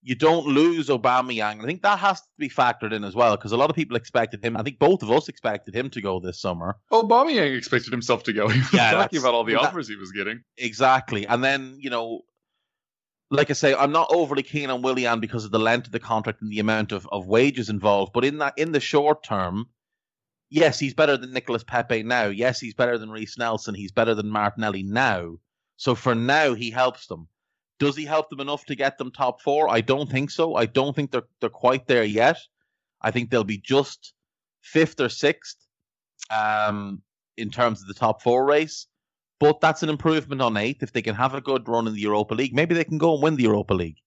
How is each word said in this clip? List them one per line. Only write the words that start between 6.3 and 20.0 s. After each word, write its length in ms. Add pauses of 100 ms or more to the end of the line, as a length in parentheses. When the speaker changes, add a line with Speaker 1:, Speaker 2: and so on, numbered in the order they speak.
Speaker 1:
summer. 380 (140)
Speaker 2:
Aubameyang 680
expected 340
himself 320
to 100
go. 140
<laughs> 20
He 100
was 120
Speaker 1:
Yeah, 200
Speaker 2:
talking 80 (180)
Speaker 1:
that's, 60
Speaker 2:
about 100
all 100
the 100
Speaker 1:
that 100
Speaker 2:
offers 260
he 60
was 160
getting. 320 (140)
Speaker 1:
Exactly. 680
And 180
then, 360
you 100
know, 320 (1080)
like 180
I 40
say, 200
I'm 180
not 200
overly 320
keen 260
on 120
Willian 380
because 260
of 60
the 80
length 280
of 40
the 80
contract 420
and 100
the 80
amount 320
of, 200
of 140
wages 440
involved. 440
But 120
in 120
that, 200
in 140
the 80
short 440
term, 420 (840)